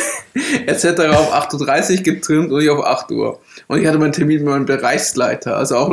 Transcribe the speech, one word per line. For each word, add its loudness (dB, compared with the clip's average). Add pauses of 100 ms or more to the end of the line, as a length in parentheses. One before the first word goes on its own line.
(280)
<laughs> -4
et -2
cetera 2
auf 4
acht -2
Uhr -4
dreißig 0
getrimmt 0
und 0
nicht 2
auf 2
acht -2
Uhr. -4 (260)
Und 0
ich 2
hatte 2
meinen 2
Termin 2
mit 0
meinem 0
Bereichsleiter. -2
Also 0
auch 2